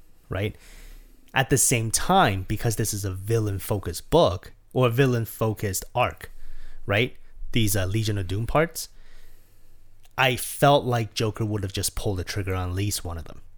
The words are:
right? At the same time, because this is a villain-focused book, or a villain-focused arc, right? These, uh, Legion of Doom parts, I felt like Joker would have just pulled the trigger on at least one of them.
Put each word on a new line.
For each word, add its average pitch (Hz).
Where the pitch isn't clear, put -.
right? 104
At 131
the 139
same 113
time, 123
because 110
this -
is 101
a 98
villain-focused 98
book, 131
or 127
a -
villain-focused 113
arc, 113
right? 117
These, 107
uh, 95
Legion 104
of 92
Doom 101
parts, -
I 135
felt 143
like 120
Joker 110
would 104
have 98
just -
pulled 101
the 87
trigger 95
on 90
at 90
least 98
one 85
of 76
them. -